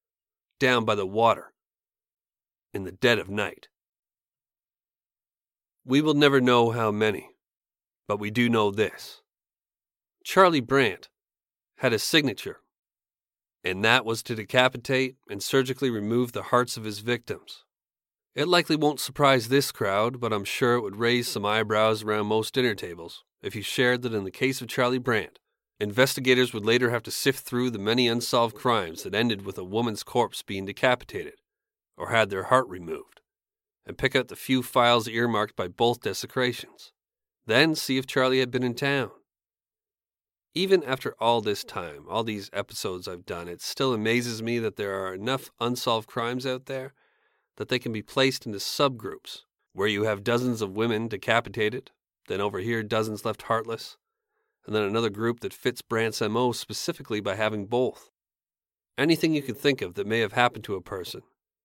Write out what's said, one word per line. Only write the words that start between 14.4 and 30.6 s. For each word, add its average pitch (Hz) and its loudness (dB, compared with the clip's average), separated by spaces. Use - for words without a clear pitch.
and 101 -10
surgically 131 0
remove 117 0
the 98 -8
hearts 123 2
of 113 -12
his 107 -8
victims. 113 -8
It 147 -2
likely 175 4
won't 147 2
surprise 135 4
this 135 2
crowd, 110 0
but 117 -2
I'm 101 0
sure 120 2
it 123 2
would 101 -8
raise 120 2
some 101 -4
eyebrows 107 2
around 107 0
most 110 0
dinner 123 2
tables 85 -12
if 95 -8
you 104 -8
shared 123 2
that 117 -4
in 98 -2
the 95 -8
case 131 -2
of 123 -12
Charlie 127 0
Brandt, 117 -2
investigators 127 2
would 107 -6
later 117 4
have 117 -2
to - -10
sift - -2
through 123 -2
the 113 -8
many 117 2
unsolved 117 0
crimes 98 -2
that 95 -8
ended 107 0
with 98 -8
a 95 -8
woman's 107 -2
corpse - -2
being 98 -8